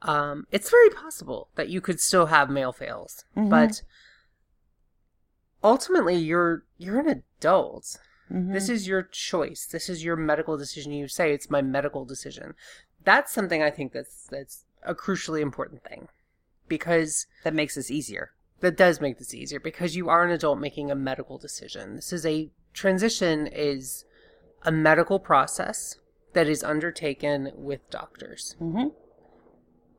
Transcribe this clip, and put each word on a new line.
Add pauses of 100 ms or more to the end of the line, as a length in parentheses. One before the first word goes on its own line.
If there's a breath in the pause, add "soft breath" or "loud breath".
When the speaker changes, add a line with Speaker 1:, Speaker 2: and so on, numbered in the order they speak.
Speaker 1:
um,
it's
very
possible
that
you
could
still
have
male
fails. (140)
Speaker 2:
Mm-hmm.
Speaker 1:
But (1800 soft breath)
ultimately,
you're, (120)
you're
an (160)
adult. (340 soft breath)
Speaker 2:
Mm-hmm.
Speaker 1:
This
is
your
choice.
This
is
your
medical
decision.
You
say,
"It's
my
medical
decision." (500 loud breath)
That's
something
I
think
that's,
that's (180)
a
crucially
important
thing. (580)
Because (180)
Speaker 2:
That
makes
this
easier. (280)
Speaker 1:
that
does
make
this
easier
because
you
are
an
adult
making
a
medical
decision.
This
is
a, (220)
transition
is (600 soft breath)
a
medical
process (380)
that
is
undertaken
with
doctors.
Speaker 2:
Mm-hmm. (1080)